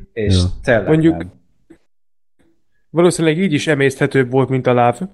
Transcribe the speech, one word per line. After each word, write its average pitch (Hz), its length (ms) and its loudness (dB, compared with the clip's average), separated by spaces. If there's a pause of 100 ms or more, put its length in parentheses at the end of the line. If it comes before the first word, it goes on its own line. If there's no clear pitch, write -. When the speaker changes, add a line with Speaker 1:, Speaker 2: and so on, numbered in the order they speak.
(140)
Speaker 1:
és 101 220 -2
Speaker 2:
Ja. 92 80 2 (200)
Speaker 1:
tényleg 113 240 0
Speaker 3:
Mondjuk 160 300 2
Speaker 1:
nem. 87 140 -12 (1600)
Speaker 3:
valószínűleg 160 480 2
így 185 160 0
is 135 140 -2
emészthetőbb 139 640 0
volt, 127 180 0
mint 131 180 -2
a 127 60 2
Love. 123 400 0